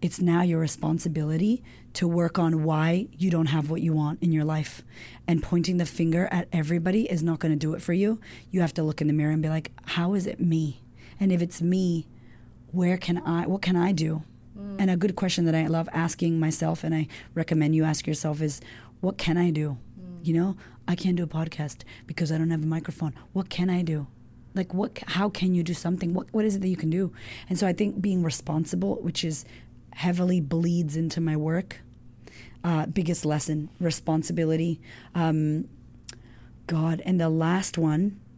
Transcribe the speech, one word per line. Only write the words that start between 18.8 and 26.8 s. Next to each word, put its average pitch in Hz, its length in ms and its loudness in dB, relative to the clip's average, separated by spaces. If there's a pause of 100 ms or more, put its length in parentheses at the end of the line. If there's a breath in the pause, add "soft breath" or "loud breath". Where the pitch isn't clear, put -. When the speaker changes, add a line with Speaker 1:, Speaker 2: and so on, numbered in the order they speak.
Speaker 1:
"What 190 160 -2
can 165 200 0
I 175 120 4
do?" 151 280 -2 (220)
Speaker 2:
Mm. 175 280 -10
Speaker 1:
You 160 80 2
know, 185 220 0 (300 loud breath)
I 175 80 2
can't 180 220 2
do 180 60 0
a 160 40 -4
podcast 156 560 -6 (240 loud breath)
because 156 240 -2
I 160 60 0
don't 160 140 2
have 160 120 0
a 160 40 0
microphone. 160 480 -4 (180 loud breath)
What 185 160 -2
can 180 200 0
I 180 120 2
do? 156 260 -2 (460)
Like, 185 200 -4
what, 202 340 -2
how 196 220 0
can 185 260 0
you 175 80 4
do 175 100 -2
something? 175 400 -2
What, 180 200 -4
what 214 120 2
is 208 100 2
it 196 60 -2
that 185 60 0
you 180 100 0
can 160 120 0